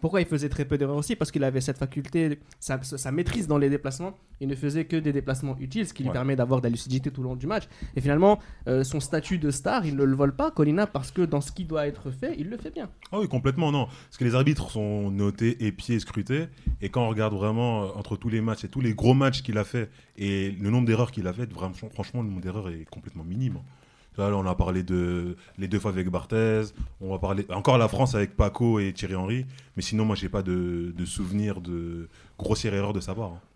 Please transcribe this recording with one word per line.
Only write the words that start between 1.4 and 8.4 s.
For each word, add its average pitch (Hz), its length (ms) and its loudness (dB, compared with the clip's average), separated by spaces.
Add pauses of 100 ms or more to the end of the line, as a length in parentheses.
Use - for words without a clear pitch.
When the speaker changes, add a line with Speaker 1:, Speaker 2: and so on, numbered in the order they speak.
Speaker 1:
avait 131 160 2
cette 135 160 -2
faculté, 147 600 0 (200)
sa, 135 220 -4
sa, 135 160 -8
sa 131 160 -4
maîtrise 175 340 0
dans 147 120 4
les 143 100 6
déplacements. 143 480 -2 (240)
Il 135 80 -2
ne 139 60 -2
faisait 147 280 -2
que 165 140 -2
des 151 160 0
déplacements 131 480 -2
utiles, 175 260 -2
ce - 60 -12
qui 139 100 -6
lui 117 60 0
Speaker 2:
Ouais. 90 40 -2
Speaker 1:
permet 131 220 0
d'avoir 127 240 2
de 123 60 -2
la 120 60 4
lucidité 131 380 -2
tout 135 120 -8
le 127 80 -4
long 127 80 -6
du 127 100 -6
match. 208 160 0 (320)
Et 135 60 -2
finalement, 165 380 6 (280)